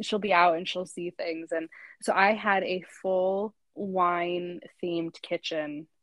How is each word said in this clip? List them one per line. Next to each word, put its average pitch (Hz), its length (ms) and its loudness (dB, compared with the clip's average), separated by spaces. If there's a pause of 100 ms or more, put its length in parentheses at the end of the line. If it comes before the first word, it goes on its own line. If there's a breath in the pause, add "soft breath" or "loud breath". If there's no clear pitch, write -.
she'll 214 180 -2
be 196 140 2
out 175 240 6
and 180 100 -6
she'll 180 180 -6
see 175 260 -8
things. 165 400 -8
And 160 180 -4 (320 loud breath)
so - 120 0
I 196 200 6
had 202 300 2
a 185 200 -2 (180)
full 190 540 0 (200)
wine 175 840 0 (240)
themed 170 380 -4
kitchen 156 680 -4 (160)